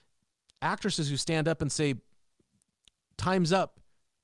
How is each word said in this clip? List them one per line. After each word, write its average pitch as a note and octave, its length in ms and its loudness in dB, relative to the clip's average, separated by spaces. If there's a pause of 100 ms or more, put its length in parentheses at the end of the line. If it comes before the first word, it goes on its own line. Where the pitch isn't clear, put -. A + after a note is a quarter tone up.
(600)
actresses E3 480 -2
who C#3+ 80 -2
stand D#3+ 300 0
up E3 140 0
and C#3+ 100 -2
say, C#3+ 240 0 (1200)
"Time's F3+ 360 2
up, F#3 260 0 (440)